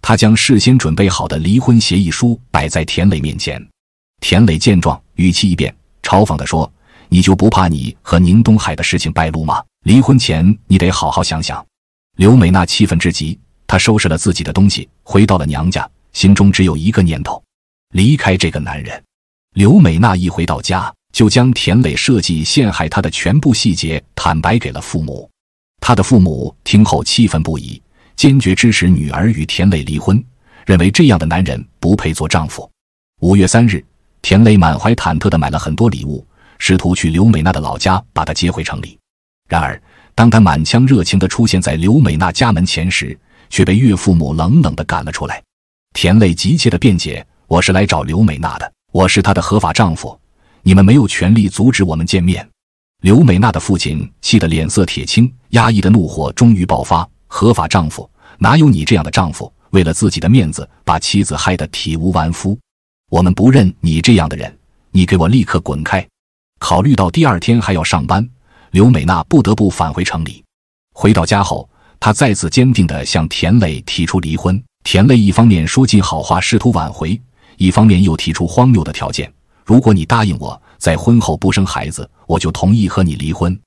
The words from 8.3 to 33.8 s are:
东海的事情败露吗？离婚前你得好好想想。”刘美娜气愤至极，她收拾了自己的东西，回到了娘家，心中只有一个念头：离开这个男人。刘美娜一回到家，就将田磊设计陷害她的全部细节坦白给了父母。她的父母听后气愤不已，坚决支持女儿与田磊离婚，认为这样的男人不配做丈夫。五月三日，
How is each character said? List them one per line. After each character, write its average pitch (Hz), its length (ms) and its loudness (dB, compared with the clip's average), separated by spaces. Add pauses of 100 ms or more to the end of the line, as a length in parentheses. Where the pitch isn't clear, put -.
东 110 160 4
海 82 180 -4
的 87 60 -8
事 85 160 -4
情 80 140 -6
败 80 180 -2
露 80 140 -6
吗？ 78 180 -4 (220)
离 120 160 6
婚 135 180 4
前 90 380 2 (100)
你 95 120 4
得 90 120 2
好 82 200 -4
好 92 120 -2
想 80 200 -4
想。” - 220 -10 (520)
刘 110 200 6
美 90 140 4
娜 92 140 2
气 98 220 0
愤 85 120 0
至 85 140 -2
极， 80 260 -8 (280)
她 - 100 0
收 107 220 2
拾 92 100 -2
了 80 80 -2
自 87 160 -2
己 87 100 -6
的 80 100 -8
东 95 180 2
西， - 180 -8 (140)
回 101 240 2
到 101 100 2
了 78 80 -2
娘 76 260 -4
家， - 180 -6 (240)
心 98 220 4
中 101 160 4
只 95 140 2
有 80 120 0
一 80 140 -2
个 - 120 0
念 80 200 -2
头： - 200 -10 (500)
离 113 240 2
开 92 200 0
这 85 140 -2
个 - 80 -8
男 73 240 -10
人。 - 200 -16 (520)
刘 107 240 4
美 85 200 4
娜 98 180 2
一 90 140 -2
回 85 160 -6
到 - 160 -6
家， 92 300 -6 (200)
就 110 160 2
将 123 240 2
田 - 300 0
磊 78 120 -2
设 113 260 0
计 82 220 -4
陷 107 300 0
害 82 160 -4
她 98 140 -4
的 87 80 -4
全 98 280 -2
部 147 140 2
细 104 220 0
节 80 280 -6 (120)
坦 82 260 -2
白 92 180 0
给 71 140 -8
了 64 80 -12
父 80 220 -8
母。 65 260 -12 (520)
她 123 140 0
的 196 80 0
父 247 160 4
母 76 460 0
听 - 180 4
后 - 220 2
气 113 240 0
愤 80 140 -2
不 78 160 -4
已， - 220 -14 (360)
坚 139 240 2
决 185 140 0
支 117 180 2
持 87 160 0
女 76 220 0
儿 87 180 -2
与 78 160 -2
田 92 240 -2
磊 80 140 -2
离 73 160 -6
婚， 101 240 0 (420)
认 95 140 4
为 87 120 2
这 160 140 2
样 110 140 4
的 78 80 -4
男 82 180 -2
人 64 180 -6 (160)
不 90 160 0
配 80 200 -4
做 78 120 -6
丈 80 220 -2
夫。 - 200 -16 (520)
五 92 160 2
月 95 100 4
三 117 200 2
日， 95 180 -2 (380)